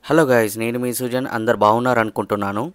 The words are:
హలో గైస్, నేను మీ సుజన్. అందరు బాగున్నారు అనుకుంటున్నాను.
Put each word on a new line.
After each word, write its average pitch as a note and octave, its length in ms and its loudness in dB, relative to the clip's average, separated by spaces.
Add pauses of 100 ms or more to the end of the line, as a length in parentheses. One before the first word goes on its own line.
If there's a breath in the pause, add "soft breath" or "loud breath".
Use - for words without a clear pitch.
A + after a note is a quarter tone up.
(100)
హలో D#3+ 120 4
గైస్, A2+ 360 2
నేను A#2 200 -4
మీ B2 160 -4
సుజన్. B2+ 320 -4
అందరు A2+ 300 0
బాగున్నారు A#2 440 2
అనుకుంటున్నాను. G#2 760 -4